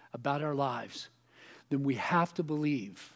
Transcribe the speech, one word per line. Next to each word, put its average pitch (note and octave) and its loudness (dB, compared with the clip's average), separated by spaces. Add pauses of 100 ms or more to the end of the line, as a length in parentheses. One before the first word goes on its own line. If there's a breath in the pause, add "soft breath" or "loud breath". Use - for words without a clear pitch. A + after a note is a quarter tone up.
(140 soft breath)
about C#3 0
our D3+ 0
lives, C3 -2 (600 soft breath)
then C#3 0
we C#3 2
have E3+ 4
to F3 -2
believe D3 -2